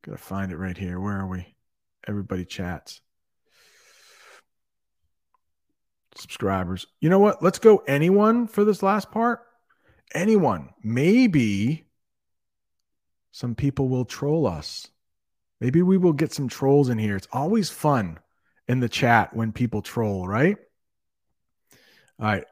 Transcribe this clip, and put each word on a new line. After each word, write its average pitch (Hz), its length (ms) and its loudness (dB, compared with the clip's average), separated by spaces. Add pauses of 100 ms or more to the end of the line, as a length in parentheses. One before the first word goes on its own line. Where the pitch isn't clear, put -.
Gotta - 160 -14
find 95 320 -8
it 82 60 -10
right 90 200 -8
here. 90 220 -8
Where 98 220 -6
are 95 80 -8
we? 92 260 -10 (540)
Everybody 95 360 -6
chats. - 560 -12 (3250)
Subscribers. 92 720 -6 (140)
You 156 80 0
know 190 120 4
what? 202 220 2
Let's 185 160 2
go 214 280 6
anyone 202 600 2
for 208 160 0
this 208 180 0
last 196 280 -2
part. 240 340 -2 (680)
Anyone. 156 560 2 (120)
Maybe 135 1040 2 (1400)
some 120 240 -10
people 139 340 -2
will 127 160 0
troll 147 420 -2
us. - 420 -8 (720)
Maybe 131 220 2
we 185 160 4
will 175 160 4
get 147 220 -2
some 135 140 -4
trolls 135 420 2
in 113 80 -2
here. 104 180 -2
It's - 160 -8
always 196 380 -2
fun 110 480 -2 (500)
in 127 120 0
the 120 100 -2
chat 117 440 2
when 113 180 -2
people 110 280 -2
troll, 98 480 -4
right? 147 300 0 (1600)
All 110 60 -4
right. 104 260 0